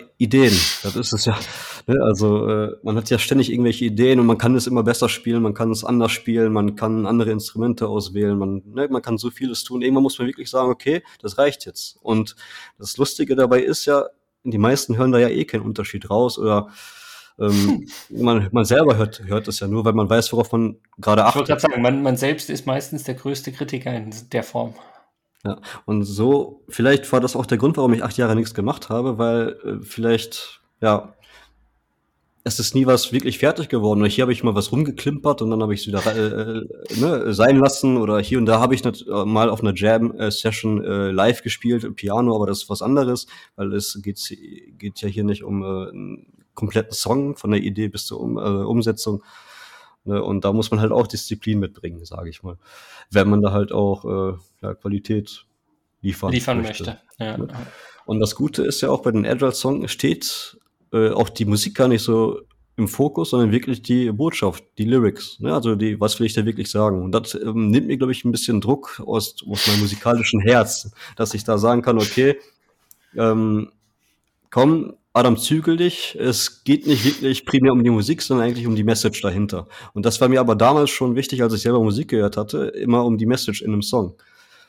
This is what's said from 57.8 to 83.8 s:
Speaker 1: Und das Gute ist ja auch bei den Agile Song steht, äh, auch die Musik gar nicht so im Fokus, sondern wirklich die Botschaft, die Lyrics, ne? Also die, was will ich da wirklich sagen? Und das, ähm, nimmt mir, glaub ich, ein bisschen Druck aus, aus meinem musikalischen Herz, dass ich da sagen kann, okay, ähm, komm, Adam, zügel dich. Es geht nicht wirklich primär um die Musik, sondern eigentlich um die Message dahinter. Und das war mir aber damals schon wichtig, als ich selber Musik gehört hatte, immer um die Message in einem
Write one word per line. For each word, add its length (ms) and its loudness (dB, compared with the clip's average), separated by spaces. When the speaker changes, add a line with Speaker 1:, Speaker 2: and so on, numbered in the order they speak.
Speaker 1:
Und 160 -2
das 160 0
Gute 260 -4
ist 200 -2
ja 80 0
auch 120 0
bei 80 0
den 160 0
Agile 240 0
Song 380 -4
steht, 720 -4
äh, 180 2
auch 180 0
die 160 -4
Musik 300 0
gar 140 4
nicht 140 4
so 380 0
im 100 0
Fokus, 440 -2
sondern 200 4
wirklich 320 -2
die 300 0
Botschaft, 500 -2
die 60 -2
Lyrics, 560 0
ne? 120 -2
Also 220 0
die, 260 -2
was 200 0
will 60 2
ich 80 -4
da 120 0
wirklich 240 -4
sagen? 320 0
Und 80 -6
das, 240 -2
ähm, 360 -2
nimmt 180 4
mir, 80 -2
glaub 140 0
ich, 140 -6
ein 60 0
bisschen 300 0
Druck 440 -2
aus, 300 -2
aus 160 -2
meinem 140 2
musikalischen 600 0
Herz, 520 2
dass 180 -4
ich 80 -6
da 160 0
sagen 240 2
kann, 160 2
okay, 400 2
ähm, 560 2
komm, 440 4
Adam, 260 4
zügel 400 0
dich. 420 -2
Es 440 -2
geht 220 2
nicht 200 4
wirklich 400 -2
primär 260 4
um 100 4
die 60 4
Musik, 320 2
sondern 260 0
eigentlich 200 -4
um 100 0
die 80 0
Message 380 0
dahinter. 440 -4
Und 100 -4
das 160 2
war 80 4
mir 120 4
aber 140 4
damals 360 4
schon 260 -2
wichtig, 260 -2
als 120 2
ich 80 -2
selber 200 4
Musik 260 0
gehört 280 0
hatte, 300 -4
immer 360 0
um 140 2
die 80 0
Message 380 -2
in 100 -4
einem 80 0